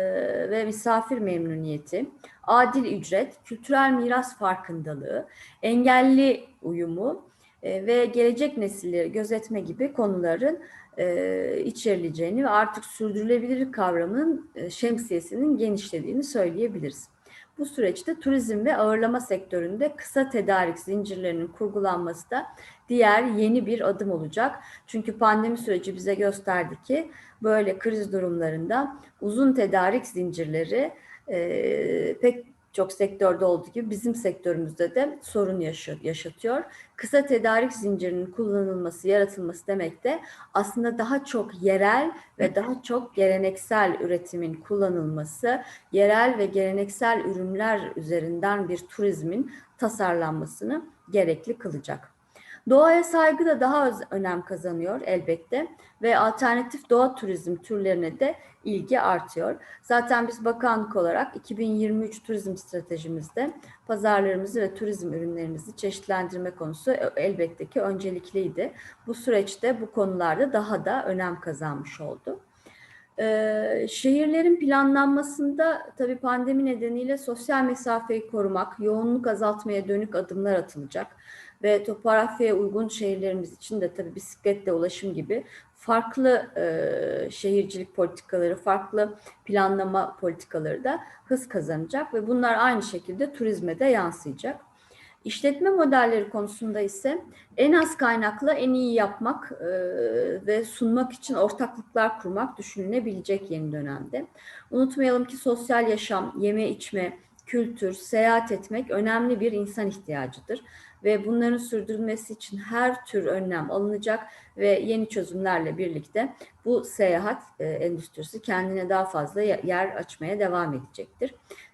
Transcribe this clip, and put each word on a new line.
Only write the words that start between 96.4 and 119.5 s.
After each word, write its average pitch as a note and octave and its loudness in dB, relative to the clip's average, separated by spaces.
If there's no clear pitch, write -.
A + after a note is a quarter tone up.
ise C4+ -4
en C#4+ 6
az D#4+ 4
kaynakla A#3 2
en B3+ 2
iyi B3+ 2
yapmak, A3 0
e, E3 -6
ve G#3+ 0
sunmak B3 0
için - -8
ortaklıklar A3 0
kurmak G3+ -6
düşünülebilecek G3 -4
yeni D#3 -4
dönemde. D3 -8
Unutmayalım C4 2
ki B3 -10
sosyal A#3+ 2
yaşam, G#3+ -2
yeme G#3 0
içme, F#3+ -6
kültür, A#3 -2
seyahat A3+ 2
etmek G#3+ -6
önemli A3 0
bir A3+ 2
insan G#3 -4
ihtiyacıdır. D#3 -8
Ve G3+ 2
bunların A#3 2
sürdürülmesi A3 -4
için - -12
her A#3 -2
tür F#3+ -2
önlem F3+ -2
alınacak G#3 -2
ve G3+ 2
yeni G#3+ 2
çözümlerle F3 -2
birlikte F#3 -4
bu A#3 2
seyahat, G3 0
e, - -6
endüstrisi D#3+ -6
kendine F#3 -2
daha F#3+ 2
fazla F#3+ -2
ye-, G3+ 2